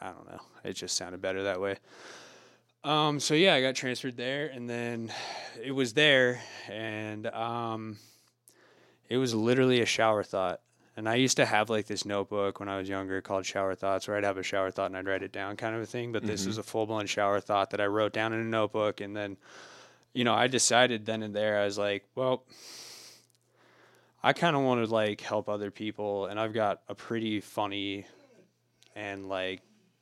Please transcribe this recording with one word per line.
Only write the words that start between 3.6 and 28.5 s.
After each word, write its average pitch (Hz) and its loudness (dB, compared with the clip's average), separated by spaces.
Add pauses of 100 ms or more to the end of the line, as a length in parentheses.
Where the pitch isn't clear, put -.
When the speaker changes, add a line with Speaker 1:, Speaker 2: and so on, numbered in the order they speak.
Speaker 1:
got 131 2
transferred 127 -4
there, 135 -4
and 123 -10
then 117 -4 (500)
it 131 -6
was 131 0
there, 131 6 (280)
and, 107 -6
um, 113 -6 (1120)
it 120 2
was 123 0
literally 123 6
a 110 4
shower 110 4
thought. 92 -2 (360)
And 110 -4
I 113 2
used 127 4
to 135 6
have, 107 2
like, 107 0
this 101 -6
notebook 101 -2
when 101 -8
I 98 -4
was 95 -4
younger 95 -4
called 95 -2
Shower 95 0
Thoughts, 95 -2
where 104 0
I'd 101 0
have 98 0
a 95 -6
shower 95 -2
thought 95 -2
and 92 -6
I'd 95 -6
write 95 0
it 98 -10
down 101 -8
kind 113 -4
of 113 -4
a 107 -6
thing. 120 -6
But 104 -2
this 104 -2
Speaker 2:
Mm-hmm. 98 -2
Speaker 1:
was 107 -4
a 104 -6
full-blown 110 -2
shower 101 2
thought 98 0
that 101 -4
I 104 2
wrote 104 2
down 113 -2
in 113 -2
a 113 -2
notebook, 107 0
and 101 -8
then 101 -6 (760)
you 123 2
know, 117 6
I 117 6
decided 120 4
then 110 -2
and 104 -6
there, 107 2
I 101 4
was 101 -2
like, 101 0 (100)
"Well, 127 0 (1800)
I 143 6
kinda 156 4
wanna, 123 4
like, 107 2
help 107 -2
other 104 -4
people, 101 -4
and 104 -6
I've 110 -2
got 107 0
a 104 -8
pretty 110 -2
funny 101 -4 (880)